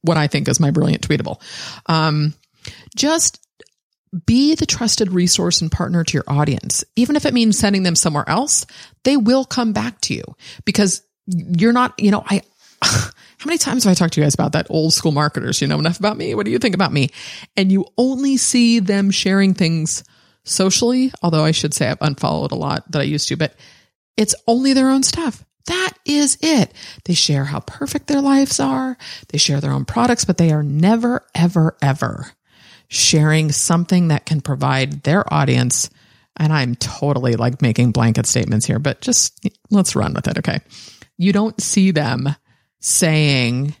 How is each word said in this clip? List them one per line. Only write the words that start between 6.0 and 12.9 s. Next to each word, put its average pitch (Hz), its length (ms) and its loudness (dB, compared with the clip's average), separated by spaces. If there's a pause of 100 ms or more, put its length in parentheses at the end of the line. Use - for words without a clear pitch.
to - 100 -4
your 135 120 -2
audience. 143 580 -2 (100)
Even 247 220 2
if 302 100 0
it 269 80 0
means 226 240 2
sending 202 240 2
them 170 140 0
somewhere 151 320 0
else, - 380 0 (380)
they 277 120 4
will 254 280 2
come 233 280 -2
back 214 300 -6
to - 120 -6
you - 100 -8 (400)
because 196 380 0 (240)
you're 180 460 0
not, 247 260 0
you 202 120 4
know, 202 140 0
I, 196 180 -2 (200)
<sighs> - 200 -12
how - 280 0 (340)